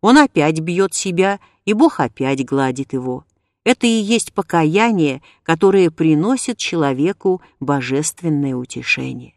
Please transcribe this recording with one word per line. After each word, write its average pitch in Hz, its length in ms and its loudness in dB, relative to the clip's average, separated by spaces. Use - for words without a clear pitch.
Он 240 180 6
опять 160 420 2
бьёт 180 320 -2
себя, 190 480 -2
и 202 80 -2
Бог 254 260 2
опять 135 460 -2
гладит 135 480 -2
его. 127 320 -6
Это 247 220 2
и 226 160 2
есть 214 320 -2
покаяние, 170 880 0
которое 180 480 2
приносит 165 680 0
человеку 165 840 -2
божественное 143 960 -2
утешение. 127 840 -8